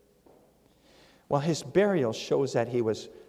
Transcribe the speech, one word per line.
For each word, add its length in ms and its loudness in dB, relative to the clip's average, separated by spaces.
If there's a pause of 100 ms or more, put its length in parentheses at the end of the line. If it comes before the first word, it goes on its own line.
(1300)
Well, 120 2
his 240 -2
burial 480 2
shows 400 -2
that 160 0
he 120 0
was 280 -2 (200)